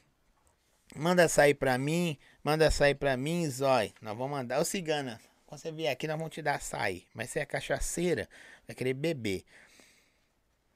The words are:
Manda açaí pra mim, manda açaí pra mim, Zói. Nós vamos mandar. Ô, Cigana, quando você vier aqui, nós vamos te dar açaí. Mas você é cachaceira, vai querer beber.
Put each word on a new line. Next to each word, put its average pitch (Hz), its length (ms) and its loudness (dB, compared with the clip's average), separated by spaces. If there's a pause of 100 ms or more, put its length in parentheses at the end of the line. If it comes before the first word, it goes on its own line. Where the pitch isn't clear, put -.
(960)
Manda 175 300 4
açaí 147 300 6
pra 131 240 2
mim, 156 400 0 (260)
manda 156 240 4
açaí 143 260 4
pra 135 220 0
mim, 160 320 -2
Zói. 127 540 2
Nós 107 140 -8
vamos 131 200 -6
mandar. 127 240 -2
Ô, 165 40 2
Cigana, 151 540 -4 (280)
quando 151 140 -16
você 160 120 -10
vier 156 180 -4
aqui, 131 160 -4
nós 156 120 -4
vamos 160 160 -10
te 165 80 -10
dar 143 140 -2
açaí. 110 580 -6
Mas 117 160 -8
você 156 100 -4
é 143 60 -6
cachaceira, 143 800 -2 (380)
vai 117 100 -14
querer 127 160 -2
beber. 131 520 -4 (1300)